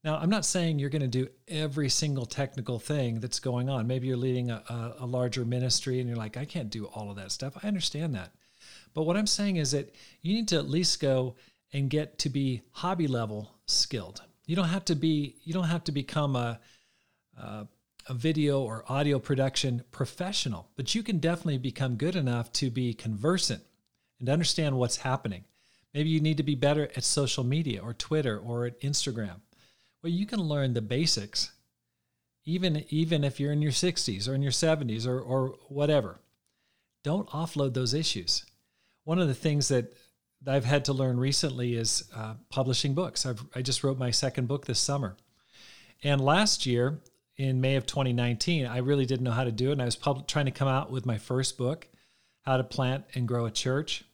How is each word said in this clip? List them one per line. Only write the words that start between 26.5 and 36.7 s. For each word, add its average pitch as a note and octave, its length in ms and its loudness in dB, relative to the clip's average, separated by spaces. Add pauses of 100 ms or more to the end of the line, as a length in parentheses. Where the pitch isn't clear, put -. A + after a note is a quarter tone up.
better C#3+ 300 4 (120)
at C3 80 -4
social C3+ 380 2
media B2+ 400 0
or A#2 100 -8
Twitter C3 460 0
or A#2+ 280 -4
at B2 140 -8
Instagram. A2+ 600 -2 (640)
Well, E3+ 100 -2
you F#3 120 0
can G#3 160 -2
learn C#3+ 320 2
the A#2 100 0
basics, A#2+ 680 0 (920)
even, E3 460 0
even D#3 340 2
if C#3 160 -2
you're C#3+ 120 0
in D3 100 2
your D3 100 2
sixties A2 560 0
or C3+ 60 -2
in C#3 80 0
your C3+ 100 0
seventies C3 540 0
or, B2+ 140 0
or C3 360 0 (120)
whatever. C#3 520 2 (840)